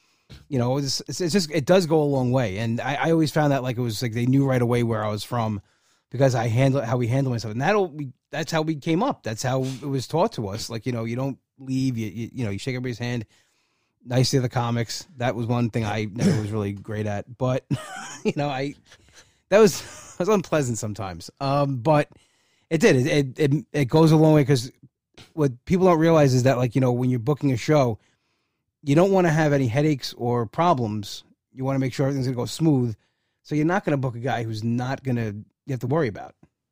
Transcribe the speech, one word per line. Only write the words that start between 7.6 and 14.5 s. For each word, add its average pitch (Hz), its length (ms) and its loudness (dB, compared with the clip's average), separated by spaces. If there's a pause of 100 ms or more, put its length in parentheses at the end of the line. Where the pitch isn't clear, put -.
that'll 196 280 2
be, 143 220 -10 (200)
that's 156 200 -6
how 160 100 0
we 160 140 -2
came 165 280 0
up. 262 200 -4
That's 107 200 -6
how 131 200 0
it 131 220 -6
was 139 220 -4
taught 180 260 0
to 110 160 -6
us. 104 200 -8
Like, 117 160 -10
you 131 60 -2
know, 117 140 -4
you 117 100 -6
don't 131 220 -6 (220)
leave. 131 380 -2
You, 110 100 -4
you, 107 260 -10
you 127 120 -6
know, 101 60 -4
you 98 80 -6
shake 127 160 -6
everybody's 127 240 -8
hand. 120 260 -6 (800)
Nice 123 260 2
to 139 100 2
the 123 80 -2
comics. 120 560 -2 (120)